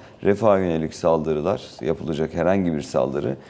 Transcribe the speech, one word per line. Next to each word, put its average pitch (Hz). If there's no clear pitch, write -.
refaha 101
yönelik 80
saldırılar, 80
yapılacak 78
herhangi 87
bir 73
saldırı 67